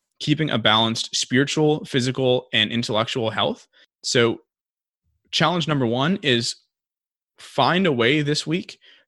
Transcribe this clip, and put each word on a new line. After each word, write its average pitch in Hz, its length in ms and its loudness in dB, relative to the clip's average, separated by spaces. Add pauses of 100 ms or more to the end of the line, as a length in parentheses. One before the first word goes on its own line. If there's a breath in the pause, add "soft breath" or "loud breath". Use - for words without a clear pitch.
(200)
keeping 151 300 -2
a 123 80 0
balanced 113 560 2
spiritual, 151 680 0
physical, 127 680 0
and 107 180 2
intellectual 113 600 -2
health. 104 360 -4 (360 soft breath)
So - 380 0 (920)
challenge 165 380 0
number 139 180 0
one 135 360 0
is 120 340 -2 (840)
find 160 480 0
a 156 60 0
way 127 300 2
this 147 240 -4
week 156 320 -6 (300 soft breath)